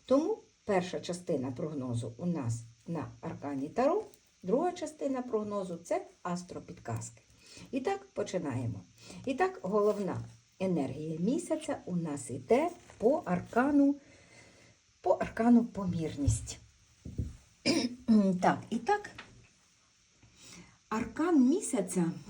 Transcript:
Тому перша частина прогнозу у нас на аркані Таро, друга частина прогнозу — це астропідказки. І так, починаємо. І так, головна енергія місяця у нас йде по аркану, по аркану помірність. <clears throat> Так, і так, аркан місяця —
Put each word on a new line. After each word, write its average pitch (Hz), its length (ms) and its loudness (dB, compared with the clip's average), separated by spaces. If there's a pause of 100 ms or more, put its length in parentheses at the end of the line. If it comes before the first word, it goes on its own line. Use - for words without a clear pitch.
Тому 320 340 2 (260)
перша 180 360 0
частина 135 520 -4
прогнозу 123 680 -4
у 175 80 -4
нас 131 380 -2 (220)
на 160 340 -6
аркані 143 480 -6
Таро, 320 360 2 (380)
друга 294 300 2
частина 277 500 -4
прогнозу — 202 600 -4
це 359 220 -2 (160)
астропідказки. - 1000 -8 (480)
І 269 100 -4
так, 392 320 -4
починаємо. 120 680 -4 (440)
І 269 100 0
так, 370 280 0
головна 196 640 0 (360)
енергія 156 580 -2
місяця 294 680 -2
у 180 100 -4
нас 147 340 -4
йде 262 400 2 (280)
по 269 260 4
аркану, 277 720 4 (1040)
по - 100 0
аркану 233 540 6
помірність. 175 1000 -2
<clears throat> - 60 -20 (1700)
Так, 175 160 4 (120)
і 226 80 -2
так, 415 320 0 (1800)
аркан 294 600 2
місяця — 190 640 0 (180)